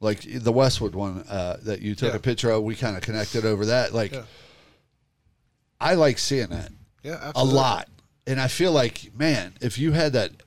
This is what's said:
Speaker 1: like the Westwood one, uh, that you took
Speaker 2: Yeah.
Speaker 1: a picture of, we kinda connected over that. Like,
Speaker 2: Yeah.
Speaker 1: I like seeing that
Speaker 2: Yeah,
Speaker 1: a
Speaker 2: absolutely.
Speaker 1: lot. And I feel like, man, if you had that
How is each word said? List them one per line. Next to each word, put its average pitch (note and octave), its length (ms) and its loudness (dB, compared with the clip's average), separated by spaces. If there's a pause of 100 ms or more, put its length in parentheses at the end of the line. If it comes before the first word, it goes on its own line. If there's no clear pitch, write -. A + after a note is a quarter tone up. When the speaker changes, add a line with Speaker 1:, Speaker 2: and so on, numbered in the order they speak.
Speaker 1:
like G#2+ 200 0 (220)
the A#2 80 4
Westwood B2+ 420 2
one, F#2 340 -6
uh, F#2 360 -4
that G2+ 180 -6
you G#2 140 -6
took A#2 160 -2
Speaker 2:
Yeah. A2 60 -2
Speaker 1:
a - 20 -10
picture A#2+ 320 0
of, A2 120 2
we A2 120 -4
kinda G#2 260 -4
connected A2 420 -4
over G#2 220 0
that. B2 280 2
Like, A2+ 200 -2
Speaker 2:
Yeah. B2+ 100 -10 (1600)
Speaker 1:
I E3+ 160 2
like D3+ 240 6
seeing A#2+ 300 -2
that - 220 -8 (320)
Speaker 2:
Yeah, D3+ 100 -12
Speaker 1:
a D#3 160 -12
Speaker 2:
absolutely. C3 260 2
Speaker 1:
lot. B2+ 320 2 (400)
And C3 120 -2
I C3 80 0
feel F3 240 2
like, B2+ 460 0
man, A#2+ 440 0
if A#2 160 -2
you D3+ 140 2
had D3+ 220 2
that G#2 180 0 (160)